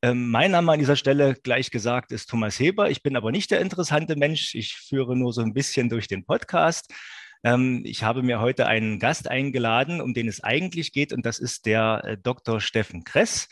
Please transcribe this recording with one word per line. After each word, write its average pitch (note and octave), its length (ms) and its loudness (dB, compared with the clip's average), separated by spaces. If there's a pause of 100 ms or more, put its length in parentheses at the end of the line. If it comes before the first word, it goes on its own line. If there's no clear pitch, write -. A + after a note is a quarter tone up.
Ähm, B2 300 0
mein D3 220 4
Name E3+ 200 4
an D3+ 60 4
dieser C#3+ 180 4
Stelle, C#3 380 4
gleich B2 360 -2
gesagt, A#2+ 400 -2
ist A2+ 200 -10
Thomas G#2+ 280 -2
Heber. F#3+ 300 2
Ich C#3 140 -2
bin C#3 140 0
aber A2 160 -2
nicht G3 180 -2
der E3+ 100 2
interessante D#3+ 560 -2
Mensch. D3 380 0
Ich G#2+ 220 -8
führe B2+ 380 -2
nur B2 200 0
so A#2 80 0
ein A2+ 100 0
bisschen B2+ 380 0
durch A2+ 180 -4
den F#2+ 160 -6
Podcast. E3 680 0 (540)
Ähm, B2 400 2
ich - 180 -8
habe A#2 200 0
mir A#2+ 180 0
heute B2 260 2
einen A2 320 2
Gast A#2+ 300 0
eingeladen, B2+ 720 0
um A#2+ 140 -4
den A#2 120 -2
es G#2+ 160 -6
eigentlich E3 500 -4
geht, C#3+ 200 -2
und - 140 -4
das A#2 140 -4
ist - 260 -6
der, A2 380 2
äh, G#2+ 120 -8
Doktor A2+ 460 -4
Steffen - 420 -4
Kress. - 480 0